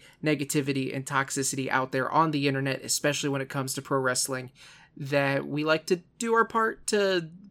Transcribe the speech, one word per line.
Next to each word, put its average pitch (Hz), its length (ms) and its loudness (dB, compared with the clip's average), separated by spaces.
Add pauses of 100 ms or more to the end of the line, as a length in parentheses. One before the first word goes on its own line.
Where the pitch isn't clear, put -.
(240)
negativity 143 720 0
and 135 100 -6
toxicity 135 640 -2
out 131 220 0
there 131 180 0
on 160 220 4
the 143 160 0
internet, 135 340 0
especially 147 480 0
when 139 120 -2
it 131 80 -8
comes 131 240 -4
to 139 80 -8
pro 135 180 0
wrestling, 127 520 -2 (440)
that 139 500 0
we 147 200 -2
like 156 220 2
to 180 100 2 (200)
do 233 160 0
our 226 120 6
part 226 420 -2
to 190 420 2 (220)